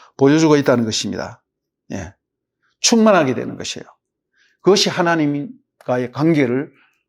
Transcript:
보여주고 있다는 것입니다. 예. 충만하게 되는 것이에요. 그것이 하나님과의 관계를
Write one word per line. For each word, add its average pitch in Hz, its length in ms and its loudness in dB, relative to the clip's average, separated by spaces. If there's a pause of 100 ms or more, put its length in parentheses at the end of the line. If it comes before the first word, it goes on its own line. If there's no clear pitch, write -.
(160)
보여주고 151 400 4
있다는 135 280 2
것입니다. 104 600 -8 (480)
예. 95 220 -12 (680)
충만하게 196 540 2
되는 - 220 -10
것이에요. - 280 -12 (800)
그것이 202 260 2
하나님과의 143 1200 -4
관계를 143 600 0 (360)